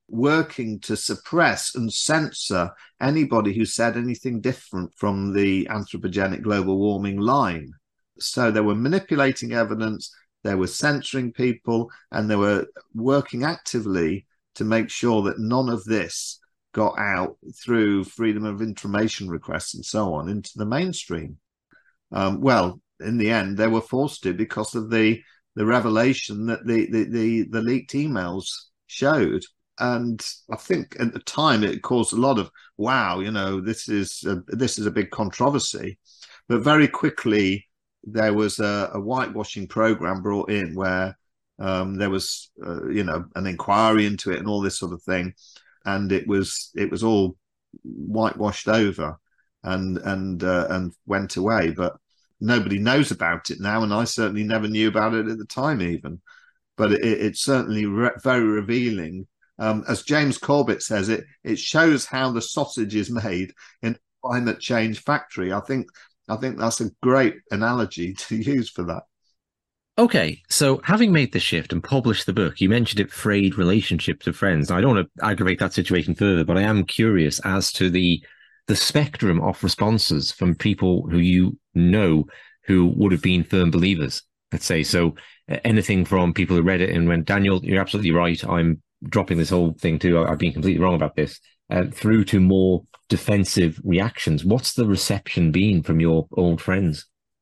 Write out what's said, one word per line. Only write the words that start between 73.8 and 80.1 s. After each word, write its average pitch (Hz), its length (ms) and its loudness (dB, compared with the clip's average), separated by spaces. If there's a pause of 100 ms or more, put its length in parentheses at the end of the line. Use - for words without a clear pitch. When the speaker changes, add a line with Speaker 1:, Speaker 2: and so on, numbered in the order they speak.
Speaker 2:
with - 120 -2
friends. 85 320 2
Now, 87 80 2
I 95 40 4
don't 127 140 6
want 90 220 0
to - 80 -4
aggravate 92 340 0
that 95 140 0
situation 87 420 0
further, 92 300 4
but 87 120 2
I 95 40 4
am 104 240 2
curious 95 560 2
as 95 320 -2
to 90 160 2
the, 87 340 2 (440)
the 107 100 2
spectrum - 640 2
of 95 200 -2
responses 101 720 0